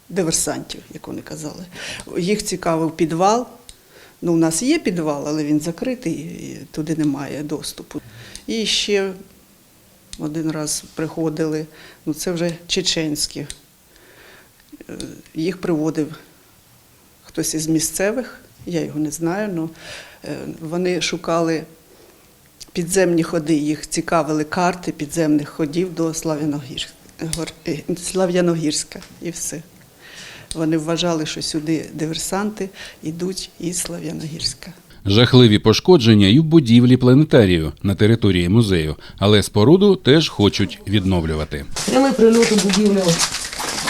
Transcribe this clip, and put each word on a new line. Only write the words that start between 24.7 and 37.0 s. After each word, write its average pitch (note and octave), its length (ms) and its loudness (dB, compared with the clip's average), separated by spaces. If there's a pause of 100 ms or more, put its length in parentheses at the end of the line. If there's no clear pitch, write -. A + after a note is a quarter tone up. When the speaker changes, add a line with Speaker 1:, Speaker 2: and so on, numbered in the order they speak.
Speaker 1:
підземних D3+ 560 -2
ходів E3+ 460 -4
до D#3+ 200 -2
Слав'яногір-, D3 720 -6 (480)
гор-, D#3+ 160 -8 (160)
е, D#3 100 -4 (340)
Слав'яногірська F3 880 -2 (220)
і E3+ 80 -8
все. - 320 -10 (920)
Вони D#3+ 240 0
вважали, D#3+ 480 -2
що D#3 160 -8
сюди D#3 520 -4
диверсанти F#3+ 760 -6 (340)
йдуть F3 480 -8 (100)
із F3 180 -6
Слав'яногірська. D#3+ 920 -8 (340)
Speaker 2:
Жахливі A2+ 520 6
пошкодження A2 680 6
й A2 120 8
у D#3+ 40 6
будівлі B2 540 6
планетарію B2 760 6 (100)